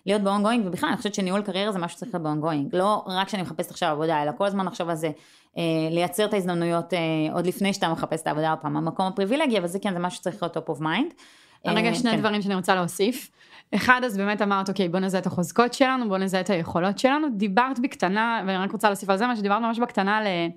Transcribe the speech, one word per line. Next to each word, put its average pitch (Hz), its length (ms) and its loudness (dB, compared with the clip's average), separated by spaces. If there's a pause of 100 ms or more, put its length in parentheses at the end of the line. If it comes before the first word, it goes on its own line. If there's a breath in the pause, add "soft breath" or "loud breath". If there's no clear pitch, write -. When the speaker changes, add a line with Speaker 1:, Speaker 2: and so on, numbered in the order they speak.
Speaker 1:
להיות 202 160 2
ב-ongoing, 202 460 2
ובכלל, 180 220 -2
אני 214 80 0
חושבת 208 160 -4
שניהול 196 280 0
קריירה 202 300 -2
זה 190 80 -2
משהו 170 180 -6
שצריך 135 160 -10
להיות 170 100 -4
ב-ongoing. 151 540 -2
לא 202 300 2
רק 190 220 -2
שאני 196 120 -4
מחפשת 165 300 -8
עכשיו 175 180 0
עבודה, 151 340 0
אלא 147 140 -2
כל 196 80 0
הזמן 196 200 0
לחשוב 170 240 -4
על 170 60 -2
זה, 160 160 -4 (460 loud breath)
אה, 170 60 -2 (280)
לייצר 175 340 0
את 214 80 -2
ההזדמנויות, 170 600 0
אה, 175 60 0 (340)
עוד 175 140 -2
לפני 190 260 0
שאתה 185 160 0
מחפש 160 320 -2
את - 60 -8
העבודה, 156 220 0
עוד 160 100 0
פעם, 147 180 -4
המקום 165 280 -2
הפריבילגי, 214 520 0
אבל 175 100 0
זה 185 120 -6
כן, 202 140 -2
זה 175 60 -4
משהו 180 180 -4
שצריך - 260 -6
להיות 170 140 -4
top 160 140 -4
of 143 80 -6
mind. 180 340 -2 (540 loud breath)
Speaker 2:
רגע, 220 220 2
Speaker 1:
אה, - 60 2
Speaker 2:
שני 240 160 2
Speaker 1:
כן. 214 80 2
Speaker 2:
דברים 208 220 0
שאני 196 140 0
רוצה 185 200 4
להוסיף. 196 560 0 (440 loud breath)
אחד, 247 300 6
אז 202 120 -2
באמת 202 240 0
אמרת, 196 280 2
"אוקיי, 185 200 0
בוא 175 100 0
נזהה 185 220 0
את 185 60 -2
החוזקות 180 460 2
שלנו, 262 360 2
בוא 190 80 0
נזהה 190 240 0
את 180 80 -2
היכולות 180 500 0
שלנו." 294 340 2
דיברת 220 460 0
בקטנה, 220 680 0
ואני 190 100 0
רק 190 140 0
רוצה 220 180 2
להוסיף 196 200 0
על 190 80 4
זה, 233 100 2
מה 247 80 0
שדיברת 202 260 2
ממש 226 180 0
בקטנה, 214 380 2
על, 214 100 0 (300)